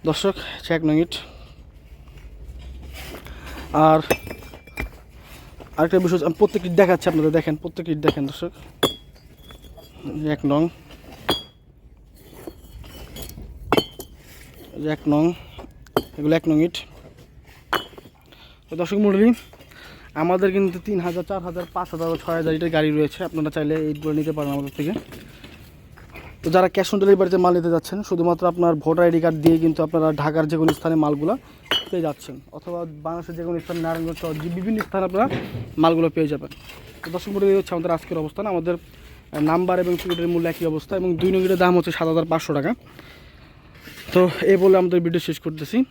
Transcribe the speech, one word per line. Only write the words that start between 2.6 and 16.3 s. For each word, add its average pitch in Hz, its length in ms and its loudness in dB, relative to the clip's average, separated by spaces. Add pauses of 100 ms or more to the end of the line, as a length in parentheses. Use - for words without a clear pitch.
আর 156 120 8 (1800)
আরেকটা 170 200 2
বিষয় 180 160 2
হচ্ছে, 160 140 0
আমি 165 120 -2
প্রত্যেক 208 260 2
ইট 175 140 -4
দেখাচ্ছি 180 280 4
আপনাদের, 156 300 2
দেখেন, 156 240 0
প্রত্যেক 165 300 -10
ইট 151 140 -4
দেখেন 147 240 -2
দর্শক, 175 220 -10 (1800)
এক 143 60 -6 (100)
নং, 147 120 4 (4000)
এক 147 60 -8 (120)
নং, 151 120 4 (960)
এগুলো 151 180 2